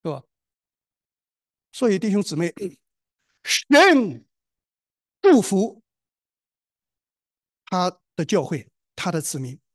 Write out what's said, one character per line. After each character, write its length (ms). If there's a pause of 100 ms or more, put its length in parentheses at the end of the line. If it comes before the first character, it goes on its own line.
对 80
吧？ 120 (1500)
所 180
以 80
弟 140
兄 100
姊 140
妹， 180 (880)
神 840 (960)
祝 180
福 440 (1800)
他 320 (160)
的 100
教 180
会， 240 (280)
他 160
的 100
子 180
民。 200 (160)